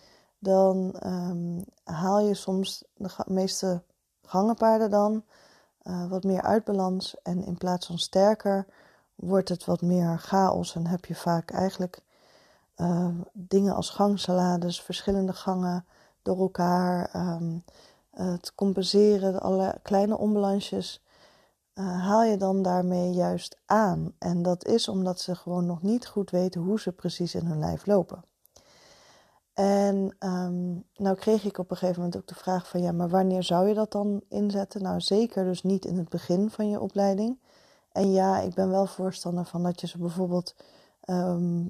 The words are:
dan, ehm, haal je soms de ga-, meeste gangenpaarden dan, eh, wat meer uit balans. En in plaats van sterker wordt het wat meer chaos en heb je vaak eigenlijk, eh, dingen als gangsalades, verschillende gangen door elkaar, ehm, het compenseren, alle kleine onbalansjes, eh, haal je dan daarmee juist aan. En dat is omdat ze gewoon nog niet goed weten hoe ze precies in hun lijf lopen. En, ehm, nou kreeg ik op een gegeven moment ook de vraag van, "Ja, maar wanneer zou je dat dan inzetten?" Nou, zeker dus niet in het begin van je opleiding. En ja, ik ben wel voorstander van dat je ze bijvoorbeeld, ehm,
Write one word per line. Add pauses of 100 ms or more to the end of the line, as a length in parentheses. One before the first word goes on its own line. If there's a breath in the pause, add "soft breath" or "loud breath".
(400 soft breath)
dan,
ehm, (220)
haal
je
soms (120)
de
ga-,
meeste (380)
gangenpaarden
dan, (580 soft breath)
eh,
wat
meer
uit
balans.
En
in
plaats
van
sterker (500 soft breath)
wordt
het
wat
meer
chaos
en
heb
je
vaak
eigenlijk, (720 soft breath)
eh, (240)
dingen
als
gangsalades,
verschillende
gangen (360 soft breath)
door
elkaar,
ehm, (540 soft breath)
het
compenseren,
alle
kleine
onbalansjes, (720 soft breath)
eh,
haal
je
dan
daarmee
juist
aan.
En
dat
is
omdat
ze
gewoon
nog
niet
goed
weten
hoe
ze
precies
in
hun
lijf
lopen. (1400 soft breath)
En,
ehm, (200)
nou
kreeg
ik
op
een
gegeven
moment
ook
de
vraag
van,
"Ja,
maar
wanneer
zou
je
dat
dan
inzetten?"
Nou,
zeker
dus
niet
in
het
begin
van
je
opleiding. (520 soft breath)
En
ja,
ik
ben
wel
voorstander
van
dat
je
ze
bijvoorbeeld, (460 soft breath)
ehm,